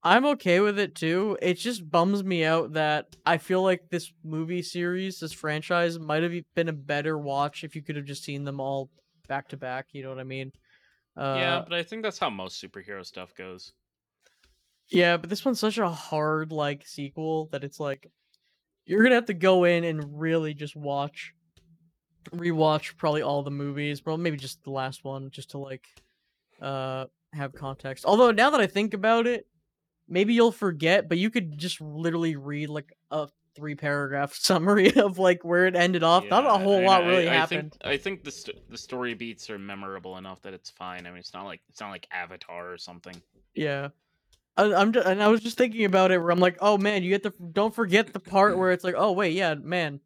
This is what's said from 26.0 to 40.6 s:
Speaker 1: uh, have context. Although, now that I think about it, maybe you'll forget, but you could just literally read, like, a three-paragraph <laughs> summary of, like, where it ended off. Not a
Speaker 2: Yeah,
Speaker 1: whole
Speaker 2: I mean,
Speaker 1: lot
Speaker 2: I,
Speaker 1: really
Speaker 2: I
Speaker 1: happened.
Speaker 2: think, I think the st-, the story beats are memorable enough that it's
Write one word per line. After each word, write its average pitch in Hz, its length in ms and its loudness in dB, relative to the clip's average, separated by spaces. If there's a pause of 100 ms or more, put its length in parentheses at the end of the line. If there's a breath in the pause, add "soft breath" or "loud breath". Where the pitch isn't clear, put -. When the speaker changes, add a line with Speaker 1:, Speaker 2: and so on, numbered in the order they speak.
Speaker 1:
uh, 131 440 -6 (280)
have 139 200 -8
context. 135 520 -10
Although, 226 260 6
now 233 180 4
that 285 100 2
I 196 80 4
think 208 260 -2
about 226 320 2
it, 240 220 -4 (600)
maybe 202 260 2
you'll 233 180 6
forget, 170 560 2
but 170 100 2
you 214 120 2
could 165 280 -4
just 170 220 -8
literally 165 560 -2
read, 147 340 -8
like, 151 220 -10 (180)
a 147 180 -4 (280)
three-paragraph 143 800 -4
<laughs> - 0 -
summary 190 640 4
of, 190 220 4
like, 180 260 4
where 175 220 4
it 180 100 0
ended 175 280 2
off. 175 260 6
Not 240 160 4
a 214 120 6
Speaker 2:
Yeah, - 0 -
Speaker 1:
whole 196 240 4
Speaker 2:
I 190 60 6
mean, 190 40 8
Speaker 1:
lot 180 120 6
Speaker 2:
I, - 20 0
Speaker 1:
really 175 300 4
Speaker 2:
I 160 40 4
Speaker 1:
happened. 156 340 -4
Speaker 2:
think, - 80 -20
I 143 140 -2
think 196 280 -8
the 143 60 -12
st-, - 380 -16
the 117 100 -18
story 123 360 -8
beats 117 360 -14
are 104 80 -10
memorable 95 600 -12
enough 92 240 -16
that 98 120 -14
it's - 160 -20